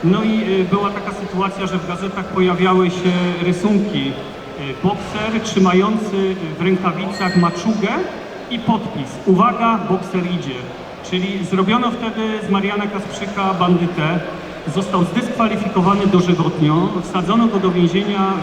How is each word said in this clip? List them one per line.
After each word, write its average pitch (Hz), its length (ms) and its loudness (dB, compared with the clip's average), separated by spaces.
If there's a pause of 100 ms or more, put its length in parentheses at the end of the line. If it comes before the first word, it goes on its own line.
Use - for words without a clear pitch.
No 202 180 4
i, 190 380 2
e, 180 40 2
była 196 260 0
taka 202 220 -6
sytuacja, 190 540 -4
że 175 120 -2
w 160 100 -6
gazetach 185 360 -6
pojawiały 185 680 4
się - 220 0 (300)
rysunki 175 680 0 (720)
bokser 214 600 -2
trzymający 190 920 2 (240)
w 175 40 -4
rękawicach 180 760 0
maczugę 190 520 2 (640)
i 233 80 -4
podpis: 196 500 -2 (180)
"Uwaga, 196 520 4 (100)
bokser 185 380 -2
idzie". 147 280 -4 (560)
Czyli 185 340 -2
zrobiono 220 460 2
wtedy 220 320 -4 (260)
z - 20 -4
Mariana 202 360 0
Kasprzyka 196 680 -4
bandytę. 170 640 2 (560)
Został 185 300 0
zdyskwalifikowany 202 1040 2
dożywotnio, 165 840 4 (140)
wsadzono 208 440 2
go 202 120 2
do 185 120 2
więzienia 185 480 2 (240)